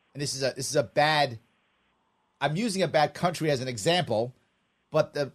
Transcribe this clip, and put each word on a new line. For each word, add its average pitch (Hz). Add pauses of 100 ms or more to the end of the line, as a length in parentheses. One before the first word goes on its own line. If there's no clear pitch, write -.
(140)
and 143
this 123
is 135
a, 127
this 131
is 131
a 147
bad, 143 (1000)
I'm 147
using 196
a 170
bad 147
country 165
as 127
an 131
example, 123 (580)
but 151
the, 143